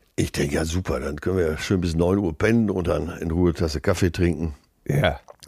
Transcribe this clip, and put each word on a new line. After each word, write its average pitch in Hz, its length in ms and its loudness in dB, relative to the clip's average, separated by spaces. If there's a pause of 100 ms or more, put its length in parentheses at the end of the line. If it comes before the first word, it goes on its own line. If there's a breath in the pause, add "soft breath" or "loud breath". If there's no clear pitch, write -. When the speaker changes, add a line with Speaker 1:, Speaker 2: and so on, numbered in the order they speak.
(160)
Speaker 1:
Ich - 160 0
denk, 73 200 -2
ja, 76 120 0
super, 80 360 -2
dann 71 200 -6
können 92 180 -2
wir 80 200 2
schön 95 240 0
bis 85 140 0
neun 87 240 4
Uhr 87 180 -2
pennen 113 320 2
und 95 180 -2
dann 82 220 -2 (100)
in 82 120 -4
Ruhe 87 220 4
Tasse 80 280 -2
Kaffee 92 300 2
trinken. 82 420 0 (340)
Speaker 2:
Ja. 139 320 2 (280)